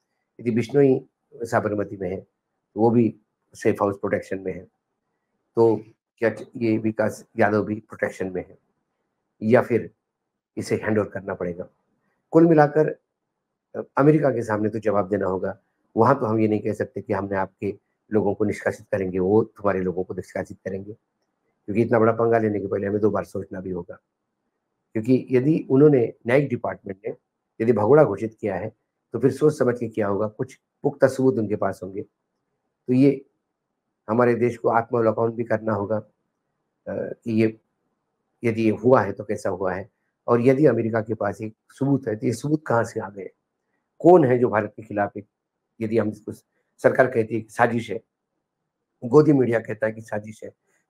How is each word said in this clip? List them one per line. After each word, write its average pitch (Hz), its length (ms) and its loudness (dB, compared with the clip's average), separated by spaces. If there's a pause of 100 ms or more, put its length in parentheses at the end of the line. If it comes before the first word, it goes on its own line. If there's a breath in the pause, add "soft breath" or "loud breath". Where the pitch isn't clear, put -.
(400)
यदि 117 100 -4
बिश्नोई 131 560 2 (280)
साबरमती 104 600 -4
में 92 140 -6
है 92 100 -8 (540)
तो 101 60 -4
वो 117 100 4
भी 113 300 2 (340)
safe 104 280 0
house 101 140 0
protection 98 420 -6
में 92 160 -8
है, 92 120 -16 (880)
तो 113 260 2 (360)
क्या 113 160 0 (220)
ये 110 220 0
विकास 110 480 -4 (120)
यादव 104 260 2
भी 107 100 -6
protection - 560 -8
में 90 180 -8
है - 100 -20 (840)
या 110 200 4
फिर 110 280 -2 (640)
इसे 101 200 -4
हैंड 107 220 -2
ओवर 98 100 -2
करना 98 260 -10
पड़ेगा? 90 340 -8 (640)
कुल 165 160 6
मिलाकर, 151 520 2 (800)
अ, 110 40 -8 (160)
अमेरिका 143 340 4
के 117 120 -4
सामने 107 260 -2
तो 110 100 -6
जवाब 101 300 -2
देना 95 180 -2
होगा। 95 320 -4 (380)
वहां 117 180 6
तो 131 120 -6
हम 110 120 0
ये 107 100 2
नहीं 104 120 0
कह 107 120 -4
सकते 101 300 -8
कि 104 100 -6
हमने 98 240 -4
आपके 95 420 -6 (340)
लोगों 101 220 0
को 107 100 -4
निष्कासित - 480 -4
करेंगे, 95 260 -4
वो 104 260 2
तुम्हारे 98 360 -4
लोगों 90 240 -4
को - 100 -12
निष्कासित 95 500 -10
करेंगे, 95 280 -10 (720)
क्योंकि 107 180 -2
इतना 113 160 2
बड़ा 113 140 4
पंगा 117 260 2
लेने 104 220 -2
के 95 60 -8
पहले 101 200 -4
हमें 101 140 -2
दो 104 100 2
बार 95 140 -4
सोचना 95 360 -12
भी 92 100 -10
होगा। 90 240 -10 (960)
क्योंकि 120 380 0
यदि 131 400 2
उन्होंने, 135 440 4 (120)
न्यायिक 135 220 2
डिपार्टमेंट 95 580 -8
ने 143 100 -8 (440)
यदि 117 120 2
भगोड़ा 117 320 6
घोषित 107 360 -4
किया 98 160 -4
है, 104 200 -10 (360)
तो 113 60 -6
फिर 123 120 2
सोच 147 280 0
समझ 120 200 0
के 117 100 -8
किया 107 180 -4
होगा, 101 220 -2
कुछ - 320 -12 (220)
पुख्ता 143 260 2
सबूत 131 260 2
उनके 107 220 -2
पास 98 260 -4
होंगे। 98 200 -12 (840)
तो 127 60 -2
ये 135 340 2 (840)
हमारे 120 260 2
देश 117 220 -2
को 120 120 -2
आत्मावलोकन 113 600 0
भी 117 160 -6
करना 110 280 -2
होगा, 107 240 -4 (920)
अ, - 240 -6
कि 113 200 -10
ये 110 280 0 (840)
यदि 113 180 -2
ये 110 80 4
हुआ 120 320 4
है 98 100 -4
तो 101 120 -12
कैसा 101 260 -6
हुआ 92 240 -4
है, 101 160 -10 (360)
और 120 140 2
यदि 135 260 4
अमेरिका 113 340 0
के 110 140 -6
पास 101 260 -6
एक 110 160 -12 (140)
सबूत 135 380 -2
है 107 80 -4
तो 123 100 -6
ये 120 60 -2
सबूत 147 340 -4
कहाँ 117 180 0
से 113 160 -8
आ 101 80 -10
गए, 98 220 -16 (680)
कौन 170 260 8
है 123 140 4
जो 120 100 2
भारत 104 280 0
के 104 60 -16
खिलाफ 101 340 -4
एक, 104 100 -14 (540)
यदि 110 180 -2
हम 104 100 0
इसको, 104 240 -12 (460)
सरकार 127 320 4
कहती 113 240 -2
है 110 60 -2
कि - 100 -16
साजिश 117 400 -2
है, 110 100 -6 (1040)
गोदी 147 280 6
मीडिया 117 280 4
कहता 110 260 -6
है 107 60 -2
कि 113 80 -16
साजिश 110 440 -10
है, - 60 -14 (400)